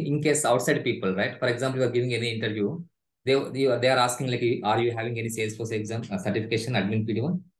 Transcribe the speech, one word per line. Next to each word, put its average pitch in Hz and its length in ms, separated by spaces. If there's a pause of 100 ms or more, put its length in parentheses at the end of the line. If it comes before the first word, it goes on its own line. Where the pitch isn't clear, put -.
in 147 120
case 147 220
outside 127 400
people, 98 320
right? 107 240
For 127 80
example, 127 320
you 127 80
are 120 40
giving 123 220
any 117 220
interview, 107 460 (420)
they, 135 120 (200)
they, 135 100 (180)
they 127 60
are 127 180
asking, 127 240
like, 120 120 (220)
"Are 110 160
you 120 100
having 113 260
any 113 120
Salesforce 110 420
exam, 110 400
uh, 95 60
certification, 107 560
admin 110 340
P 113 60
D 110 80
one?" 175 200 (180)